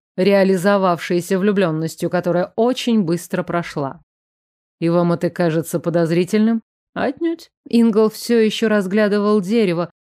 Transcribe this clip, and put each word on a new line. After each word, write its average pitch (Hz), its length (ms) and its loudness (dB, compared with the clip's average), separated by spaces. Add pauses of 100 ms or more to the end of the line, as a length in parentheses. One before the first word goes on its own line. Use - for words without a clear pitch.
(160)
реализовавшейся 190 1200 2
влюблённостью, 170 720 -2
которая 175 460 -2
очень 233 460 0
быстро 175 400 -4
прошла. 165 580 -6 (800)
И 165 80 0
вам 175 240 2
это 170 180 -2
кажется 165 480 -2
подозрительным? 175 840 0 (320)
Отнюдь. 330 560 -4 (180)
Ингол 226 420 4
всё 233 300 -2
ещё 220 280 0
разглядывал 208 720 0
дерево. 180 500 0 (180)